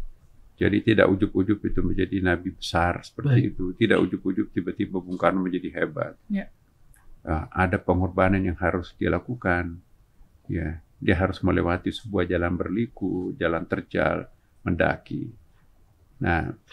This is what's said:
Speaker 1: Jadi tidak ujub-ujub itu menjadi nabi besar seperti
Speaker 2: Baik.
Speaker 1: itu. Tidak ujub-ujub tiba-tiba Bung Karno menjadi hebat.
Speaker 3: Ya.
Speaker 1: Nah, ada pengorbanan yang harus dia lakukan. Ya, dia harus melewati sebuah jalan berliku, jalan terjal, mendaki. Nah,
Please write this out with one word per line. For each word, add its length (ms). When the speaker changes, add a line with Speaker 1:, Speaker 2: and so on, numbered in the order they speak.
Speaker 1:
Jadi 360
tidak 160
ujub-ujub 520
itu 200
menjadi 400
nabi 280
besar 520
seperti 420
Speaker 2:
Baik. 100
Speaker 1:
itu. 120
Tidak 220
ujub-ujub 540
tiba-tiba 440
Bung 200
Karno 240
menjadi 340
hebat. 420
Speaker 3:
Ya. 200
Speaker 1:
Nah, 300
ada 260
pengorbanan 640
yang 160
harus 380
dia 140
lakukan. 680
Ya, 340
dia 200
harus 240
melewati 500
sebuah 340
jalan 300
berliku, 840
jalan 280
terjal, 640
mendaki. 680
Nah, 360